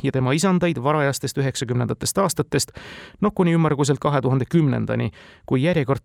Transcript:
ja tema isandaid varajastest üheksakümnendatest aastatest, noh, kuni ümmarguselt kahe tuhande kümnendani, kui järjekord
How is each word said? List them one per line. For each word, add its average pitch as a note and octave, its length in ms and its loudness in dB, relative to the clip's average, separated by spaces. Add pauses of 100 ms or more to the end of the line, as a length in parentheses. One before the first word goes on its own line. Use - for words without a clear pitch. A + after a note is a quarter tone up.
ja C3+ 80 -2
tema C3 240 0
isandaid F3 480 0
varajastest C#3 560 -2
üheksakümnendatest A#2+ 800 -4
aastatest, D#3+ 540 0 (500)
noh, G3+ 100 2
kuni E3+ 240 2
ümmarguselt D3 440 2
kahe C#3+ 220 0
tuhande B2+ 280 0
kümnendani, A#2 580 0 (380)
kui C3 180 0
järjekord D3 420 0